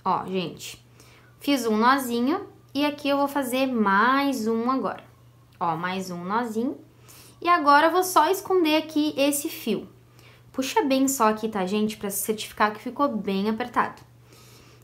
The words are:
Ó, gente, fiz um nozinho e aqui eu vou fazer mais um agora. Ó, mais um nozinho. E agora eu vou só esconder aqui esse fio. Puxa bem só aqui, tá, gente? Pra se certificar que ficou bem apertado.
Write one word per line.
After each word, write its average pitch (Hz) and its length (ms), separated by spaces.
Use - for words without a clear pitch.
Ó, 180 220
gente, 175 580
fiz 269 260
um 214 120
nozinho 247 680
e 285 100
aqui 285 240
eu 277 100
vou 277 100
fazer 262 400
mais 233 800
um 226 200
agora. 254 360
Ó, 165 160
mais 180 340
um 175 140
nozinho. 226 520
E - 80
agora 294 380
eu 320 60
vou 370 100
só 330 260
esconder 359 500
aqui 302 380
esse 285 320
fio. - 400
Puxa 269 320
bem 269 240
só 233 220
aqui, 214 200
tá, 202 180
gente? 214 300
Pra 202 140
se 196 80
certificar 214 540
que 214 80
ficou 254 360
bem 196 320
apertado. 226 540